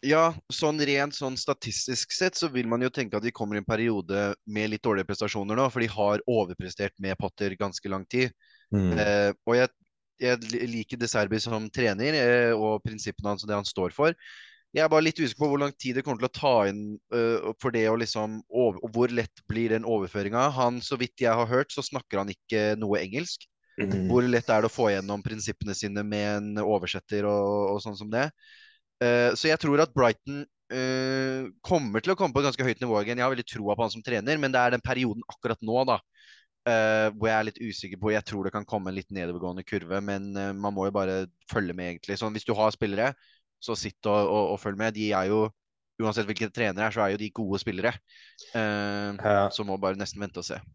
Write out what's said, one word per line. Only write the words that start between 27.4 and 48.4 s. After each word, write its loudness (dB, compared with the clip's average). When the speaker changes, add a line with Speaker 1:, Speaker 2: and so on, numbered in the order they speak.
Speaker 1:
og -4
sånn -8
som -12
det? 0
Eh, 6
så 0
jeg 4
tror 4
at 2
Brighton, 2
eh, -2
kommer 2
til 2
å 2
komme 0
på 4
et 4
ganske 0
høyt -2
nivå 2
igjen. -2
Jeg 0
har 2
veldig -6
troa -2
på -2
han 0
som -12
trener, 0
men 0
det 6
er 4
den -4
perioden -2
akkurat -4
nå, 0
da, 2
eh, 4
hvor -2
jeg 4
er 0
litt -12
usikker -10
på, 0
jeg 0
tror -4
det -4
kan -6
komme -4
en -6
litt -14
nedadgående -6
kurve, -4
men, -6
eh, -4
man -4
må 0
jo -2
bare 0
følge -2
med, -6
egentlig. -6
Sånn, -4
hvis -8
du 0
har 4
spillere, 0
så -6
sitt -8
og, 4
og, 2
og -10
følg -6
med. 0
De -2
er 2
jo, 4
uansett 0
hvilke -4
trenere 0
er, -2
så 2
er 0
jo -4
de -8
gode -2
spillere. -2